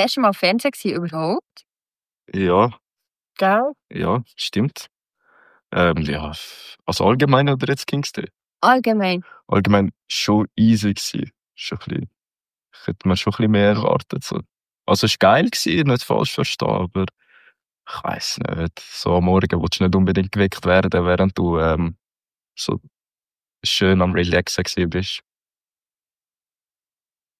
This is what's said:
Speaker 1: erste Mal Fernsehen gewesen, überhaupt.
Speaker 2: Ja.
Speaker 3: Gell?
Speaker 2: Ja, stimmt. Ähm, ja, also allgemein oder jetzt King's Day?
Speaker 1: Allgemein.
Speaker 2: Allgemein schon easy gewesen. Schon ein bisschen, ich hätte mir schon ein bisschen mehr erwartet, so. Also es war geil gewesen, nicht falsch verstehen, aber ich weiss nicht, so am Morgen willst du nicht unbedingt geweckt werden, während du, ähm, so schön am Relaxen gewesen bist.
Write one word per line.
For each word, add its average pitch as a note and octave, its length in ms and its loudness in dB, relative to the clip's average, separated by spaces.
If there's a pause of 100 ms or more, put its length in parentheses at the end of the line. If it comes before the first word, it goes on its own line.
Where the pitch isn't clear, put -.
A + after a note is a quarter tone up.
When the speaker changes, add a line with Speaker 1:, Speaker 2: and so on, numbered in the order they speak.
Speaker 1:
erste - 180 -2
Mal G#3 120 2
Fernsehen G#3 400 -2
gewesen, - 240 -6
überhaupt. E3+ 680 -6 (680)
Speaker 2:
Ja. G2 360 2 (680)
Speaker 3:
Gell? A3 360 2 (200)
Speaker 2:
Ja, - 300 -2 (120)
stimmt. - 540 -4 (800)
Ähm, E2+ 280 2
ja, D2 340 -6 (540)
also - 200 -2
allgemein C3+ 440 4
oder C3 180 -2
jetzt C#3 180 -4
King's C#3+ 260 -6
Day? - 140 -8 (360)
Speaker 1:
Allgemein. G#3 600 2 (240)
Speaker 2:
Allgemein G2+ 460 2 (160)
schon - 480 0
easy G#2+ 380 4
gewesen. - 360 -8 (240)
Schon - 240 -12
ein - 80 -16
bisschen, - 240 -8 (640)
ich - 140 -18
hätte - 220 -4
mir F#2 80 2
schon - 160 -2
ein - 40 -8
bisschen G#2+ 140 2
mehr G2+ 200 4
erwartet, - 540 -2
so. - 160 -8 (460)
Also F#3+ 200 2
es - 80 0
war - 40 -6 (160)
geil F#3+ 160 2
gewesen, E3 380 -2
nicht A#2+ 160 0
falsch - 280 -2
verstehen, - 360 -4
aber F#2+ 360 -2 (840)
ich - 160 -12
weiss - 340 -6
nicht, - 420 -4
so - 360 -2
am F2+ 80 4
Morgen F2+ 360 2
willst - 200 -4
du F#2+ 40 4
nicht F2+ 100 4
unbedingt F#2+ 380 2
geweckt G2 320 -2
werden, F2+ 400 2
während F2+ 320 2
du, E2+ 220 0
ähm, E2 380 0 (600)
so - 220 -4 (840)
schön F#2+ 360 2
am F2+ 120 2
Relaxen F2 520 0
gewesen F2 260 -2
bist. F#2 300 -6 (2250)